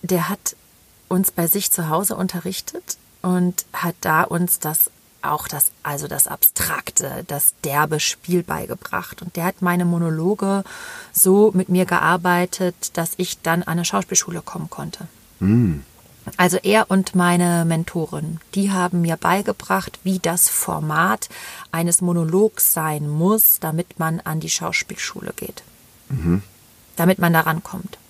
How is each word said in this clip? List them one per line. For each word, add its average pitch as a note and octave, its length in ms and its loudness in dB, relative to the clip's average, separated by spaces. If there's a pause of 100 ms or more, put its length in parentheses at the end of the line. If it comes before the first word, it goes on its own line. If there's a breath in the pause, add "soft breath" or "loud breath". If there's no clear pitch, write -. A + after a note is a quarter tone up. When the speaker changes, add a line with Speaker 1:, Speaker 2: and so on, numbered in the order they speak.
Speaker 1:
der F3 260 0
hat - 280 -6 (520)
uns F#3 220 2
bei E3+ 160 -2
sich G3 240 0
zu E3 180 -2
Hause F#3 280 0
unterrichtet F#3 840 -8 (240)
und F3+ 500 0
hat E3+ 280 -4
da D#3 240 2
uns F3 340 0
das - 320 -2 (320)
auch D3+ 260 -2
das, D3 180 -2 (180)
also D3 240 -6
das C#3+ 180 2
Abstrakte, - 1000 -2
das C#3+ 340 -2
derbe D3+ 380 0
Spiel - 420 0
beigebracht. - 800 -8
Und F3 140 -10
der E3+ 80 -4
hat F#3+ 180 -4
meine F3 220 2
Monologe F3 800 0 (480 loud breath)
so G3+ 420 6
mit F#3 140 2
mir F3+ 180 4
gearbeitet, F3+ 1120 0
dass E3 180 -4
ich - 240 -4
dann E3+ 220 0
an - 60 -6
eine E3+ 160 0
Schauspielschule F3+ 580 -2
kommen - 260 -10
konnte. - 380 -12 (340)
Speaker 2:
Mhm. F#2+ 440 4 (540)
Speaker 1:
Also F3+ 240 4
er G#3 280 2
und F#3+ 240 2
meine F3 520 4
Mentorin, D#3+ 720 -2 (140)
die G3 180 0
haben F3+ 300 2
mir E3 160 0
beigebracht, F#3+ 840 -2
wie F#3 140 0
das F3 300 2
Format D#3+ 800 0 (420 loud breath)
eines E3+ 300 0
Monologs F3 720 2
sein D3+ 380 -2
muss, F#3 500 4
damit D#3+ 380 -4
man D#3+ 220 -2
an D#3 200 -6
die D#3+ 80 -8
Schauspielschule - 880 -4
geht. - 260 -12 (460)
Speaker 2:
Mhm. F#2 340 0 (540)
Speaker 1:
Damit F3 220 4
man E3+ 160 2
da D#3+ 60 6
rankommt. D#3+ 580 -4 (100)